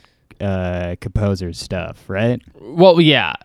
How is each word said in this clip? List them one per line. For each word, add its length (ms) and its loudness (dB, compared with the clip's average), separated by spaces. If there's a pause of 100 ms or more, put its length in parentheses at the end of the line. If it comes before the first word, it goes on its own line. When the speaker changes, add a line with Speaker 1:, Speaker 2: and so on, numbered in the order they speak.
(400)
Speaker 1:
uh, 640 -2
composers' 580 -2
stuff, 480 -8
right? 320 0 (220)
Speaker 2:
Well, 400 4
yeah, 320 2 (120)